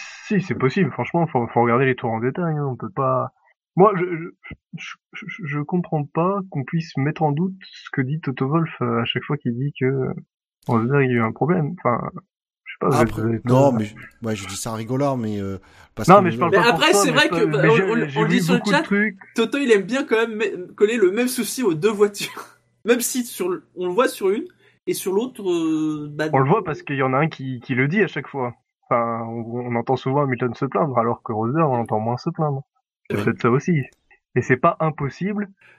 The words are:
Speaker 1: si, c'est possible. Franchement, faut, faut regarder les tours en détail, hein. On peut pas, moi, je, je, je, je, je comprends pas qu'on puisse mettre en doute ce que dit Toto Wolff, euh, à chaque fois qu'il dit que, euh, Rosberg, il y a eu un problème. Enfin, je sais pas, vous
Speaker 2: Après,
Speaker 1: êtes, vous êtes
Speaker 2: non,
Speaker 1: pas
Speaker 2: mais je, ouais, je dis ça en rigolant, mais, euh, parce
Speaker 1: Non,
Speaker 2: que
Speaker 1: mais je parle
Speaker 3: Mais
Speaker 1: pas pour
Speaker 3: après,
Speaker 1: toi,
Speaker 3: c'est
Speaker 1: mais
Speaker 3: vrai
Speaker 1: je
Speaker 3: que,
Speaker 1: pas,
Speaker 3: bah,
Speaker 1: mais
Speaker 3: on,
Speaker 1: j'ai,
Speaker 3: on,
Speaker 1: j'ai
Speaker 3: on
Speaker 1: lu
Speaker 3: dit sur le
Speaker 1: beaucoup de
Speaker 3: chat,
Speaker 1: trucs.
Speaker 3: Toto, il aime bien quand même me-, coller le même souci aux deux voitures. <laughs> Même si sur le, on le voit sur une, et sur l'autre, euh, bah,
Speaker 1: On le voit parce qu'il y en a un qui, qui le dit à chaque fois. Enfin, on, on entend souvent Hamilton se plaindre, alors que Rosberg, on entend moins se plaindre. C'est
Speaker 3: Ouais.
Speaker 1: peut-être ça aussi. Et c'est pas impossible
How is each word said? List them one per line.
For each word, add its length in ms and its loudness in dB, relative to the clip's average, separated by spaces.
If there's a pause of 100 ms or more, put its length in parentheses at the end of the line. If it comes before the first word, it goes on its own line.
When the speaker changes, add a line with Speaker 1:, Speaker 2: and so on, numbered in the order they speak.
(260)
Speaker 1:
si, 140 2
c'est 140 -2
possible. 380 2
Franchement, 340 0
faut, 220 0
faut 140 4
regarder 220 4
les 120 2
tours 140 -4
en 100 -2
détail, 360 -2
hein. 100 -2
On 100 -4
peut 180 -10
pas, 380 -2 (440)
moi, 200 8
je, 80 0 (720)
je, 180 -14 (200)
je, 120 -16
je, 200 -14
je 140 -4
comprends 440 -2
pas 340 0 (120)
qu'on 140 -4
puisse 320 -4
mettre 260 0
en 100 4
doute 300 -2
ce 300 -20
que 100 0
dit 180 -2
Toto 280 -2
Wolff, 220 0 (120)
euh, 180 0
à 40 0
chaque 200 -4
fois 120 -4
qu'il 200 -4
dit 240 -4
que, 40 -2
euh, 280 0 (560)
Rosberg, 360 4
il 60 2
y 40 2
a 20 2
eu 60 2
un 100 0
problème. 460 0
Enfin, 220 0 (640)
je 80 -16
sais 80 -18
pas, 100 2
vous 120 4
Speaker 2:
Après, 200 0
Speaker 1:
êtes, 60 0
vous 60 0
êtes 120 -6
Speaker 2:
non, 260 6
Speaker 1:
pas 60 2
Speaker 2:
mais 80 0
je, 80 -10 (280)
ouais, 140 -2
je 100 -8
dis 100 -8
ça 160 -8
en 40 -6
rigolant, 400 -2
mais, 240 -2
euh, 180 -4 (380)
parce 120 -4
Speaker 1:
Non, 100 12
Speaker 2:
que 60 2
Speaker 1:
mais 60 0
je 80 -4
parle 140 0
Speaker 3:
Mais 60 4
Speaker 1:
pas 60 2
pour 100 4
Speaker 3:
après, 180 2
Speaker 1:
toi, 80 4
Speaker 3:
c'est 100 2
Speaker 1:
mais 80 0
Speaker 3:
vrai 60 4
Speaker 1:
je 60 2
Speaker 3:
que, 140 0
Speaker 1:
pas, 60 2
Speaker 3:
bah, 120 0
Speaker 1:
mais 80 4
Speaker 3:
on, 60 6
Speaker 1:
j'ai, 60 2
Speaker 3:
on, 260 0
Speaker 1:
j'ai 120 -4
Speaker 3:
on 20 2
Speaker 1:
lu 60 2
Speaker 3:
dit 140 2
sur 120 2
le 60 4
Speaker 1:
beaucoup 100 -2
de 60 4
Speaker 3:
chat, 60 2
Speaker 1:
trucs. 360 0 (160)
Speaker 3:
Toto, 240 0
il 140 4
aime 100 6
bien 220 -2
quand 120 0
même 200 0
me-, 380 -6
coller 220 2
le 140 4
même 180 0
souci 360 -4
aux 100 2
deux 160 2
voitures. 560 0 (180)
<laughs> 220 -20
Même 140 4
si 240 -2
sur 240 -6
le, 160 -6 (120)
on 100 -6
le 80 -2
voit 140 4
sur 200 -2
une, 160 0 (420)
et 60 -2
sur 220 -4
l'autre, 360 -2
euh, 640 0
bah, 220 -4
Speaker 1:
On 40 4
le 80 4
voit 180 2
parce 180 -8
qu'il 140 -6
y 60 0
en 120 2
a 40 2
un 100 2
qui, 320 -10
qui 140 -4
le 140 2
dit 140 2
à 40 2
chaque 220 -8
fois. 240 -6 (380)
Enfin, 360 0
on, 460 -6
on 40 0
entend 200 0
souvent 240 0
Hamilton 320 0
se 140 -4
plaindre, 320 0
alors 240 0
que 100 -6
Rosberg, 340 0
on 140 2
entend 180 -2
moins 200 -2
se 100 -6
plaindre. 340 -2 (460)
C'est 80 -2
Speaker 3:
Ouais. 80 -2
Speaker 1:
peut-être 160 0
ça 100 4
aussi. 220 2 (600)
Et 80 2
c'est 160 2
pas 220 2
impossible 680 -4 (300)